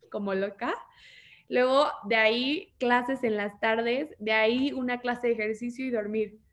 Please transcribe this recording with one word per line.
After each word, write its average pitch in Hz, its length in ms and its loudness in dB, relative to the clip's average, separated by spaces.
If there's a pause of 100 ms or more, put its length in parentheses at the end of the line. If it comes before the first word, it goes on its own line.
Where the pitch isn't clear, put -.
(100)
como 202 240 -4
loca. 202 400 -2 (720)
Luego, 262 400 4 (160)
de 214 120 0
ahí, 240 640 2
clases 247 460 2
en 220 120 2
las 208 240 -6
tardes, 233 580 0
de 214 140 -2
ahí 240 400 4
una 247 280 -4
clase 240 280 -2
de 233 60 4
ejercicio 233 520 -4
y 254 40 -4
dormir. 214 500 -2 (120)